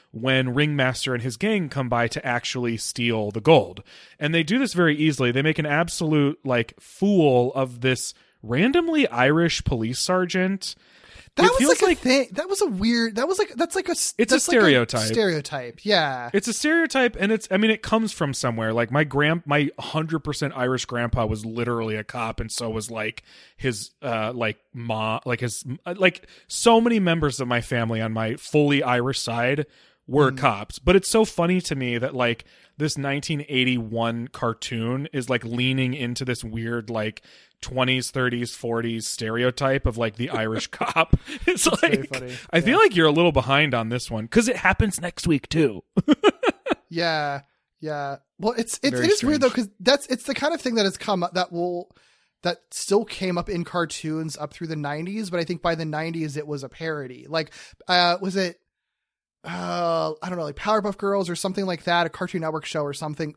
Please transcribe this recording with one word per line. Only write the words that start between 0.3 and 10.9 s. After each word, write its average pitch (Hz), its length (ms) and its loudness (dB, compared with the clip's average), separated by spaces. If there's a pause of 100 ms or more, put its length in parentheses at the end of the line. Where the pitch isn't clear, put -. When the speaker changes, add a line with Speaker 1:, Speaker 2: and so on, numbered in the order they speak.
Speaker 1:
Ringmaster 139 600 0
and 117 100 -2
his 123 140 -4
gang 196 320 -2
come 131 180 -4
by 117 220 0
to - 160 -8
actually 120 520 -2
steal 113 540 -2
the 110 100 -6
gold. 143 400 4 (380)
And 151 140 -2
they 165 100 2
do 180 160 0
this 269 140 0
very 170 240 4
easily. 143 340 2
They 131 120 0
make 156 160 2
an 151 80 -2
absolute, 151 800 0
like, 123 340 0
fool 147 720 4
of 127 280 -2
this 127 320 0 (300)
randomly 277 640 2
Irish 151 560 2
police 120 360 -2
sergeant. 185 760 -2 (600)